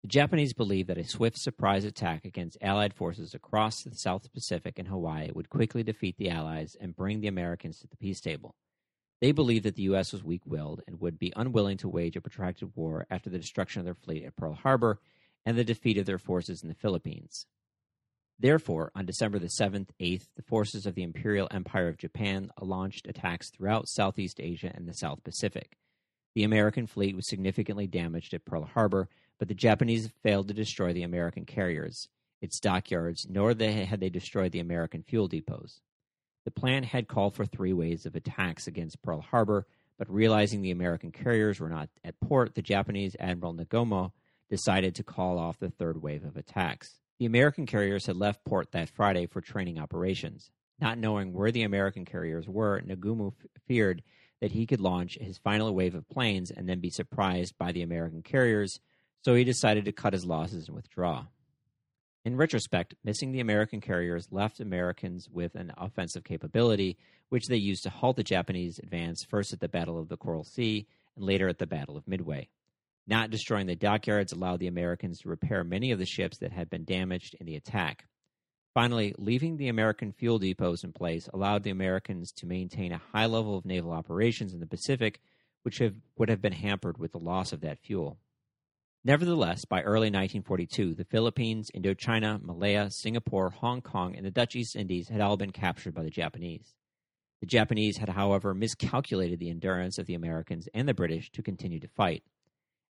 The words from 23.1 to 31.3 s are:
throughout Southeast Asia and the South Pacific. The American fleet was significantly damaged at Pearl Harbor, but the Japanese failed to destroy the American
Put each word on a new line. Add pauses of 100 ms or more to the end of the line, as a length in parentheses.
throughout
Southeast
Asia
and
the
South
Pacific. (580)
The
American
fleet
was
significantly
damaged
at
Pearl
Harbor, (320)
but
the
Japanese (120)
failed
to
destroy
the
American